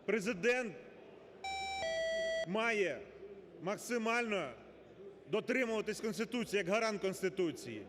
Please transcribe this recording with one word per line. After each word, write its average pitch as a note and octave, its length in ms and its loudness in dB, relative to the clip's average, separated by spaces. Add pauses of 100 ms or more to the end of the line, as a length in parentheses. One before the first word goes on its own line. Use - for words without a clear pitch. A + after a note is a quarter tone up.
Президент A3 680 2 (1800)
має G3+ 520 4 (640)
максимально A3 880 0 (800)
дотримуватись A3 720 2
Конституції, G#3+ 580 0
як F3+ 100 2
гарант G#3+ 320 4
Конституції. E3+ 880 0